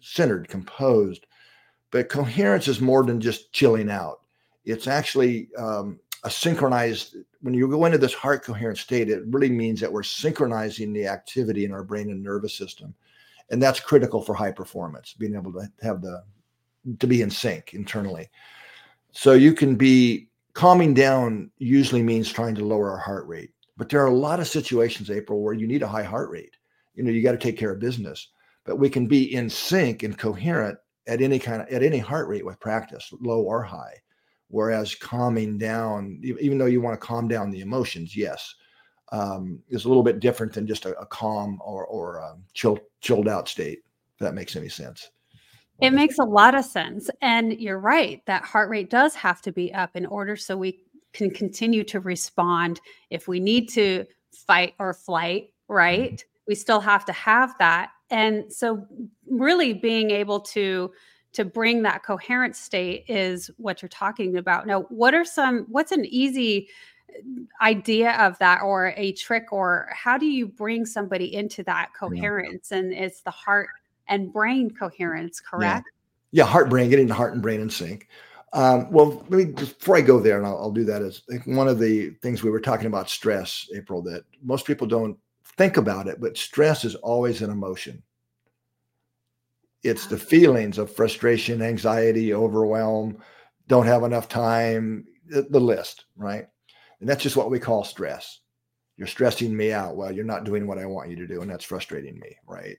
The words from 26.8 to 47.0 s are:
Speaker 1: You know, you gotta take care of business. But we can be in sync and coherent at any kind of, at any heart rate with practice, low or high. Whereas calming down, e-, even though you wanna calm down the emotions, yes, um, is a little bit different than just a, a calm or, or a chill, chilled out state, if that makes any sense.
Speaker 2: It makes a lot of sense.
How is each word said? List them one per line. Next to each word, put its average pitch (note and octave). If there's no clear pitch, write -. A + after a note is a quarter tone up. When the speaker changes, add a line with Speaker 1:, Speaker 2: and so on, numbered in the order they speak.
Speaker 1:
You -
know, A#2
you A2+
gotta B2
take A2+
care G#2+
of F#2+
business. A2+
But -
we C#3
can B2
be C3
in A#2+
sync C3+
and G#2+
coherent A2
at A#2
any C3+
kind A2+
of, -
at B2+
any C#3+
heart B2+
rate F#2+
with F#2
practice, A2
low A2+
or A2
high. E2
Whereas G#2+
calming A#2
down, G#2+
e-, B2+
even C#3
though C3
you B2
wanna A#2
calm A#2
down G#2
the F#2+
emotions, G2+
yes, G2+
um, F#2+
is A2+
a -
little B2+
bit A2+
different A2+
than G#2+
just G#2+
a, F#2
a -
calm G#2
or, G2
or F2
a D#2+
chill, G#2+
chilled G#2+
out G2+
state, -
if -
that F2+
makes F#2
any D2+
sense. -
Speaker 2:
It C4
makes D4
a C4+
lot G#3+
of C4+
sense. -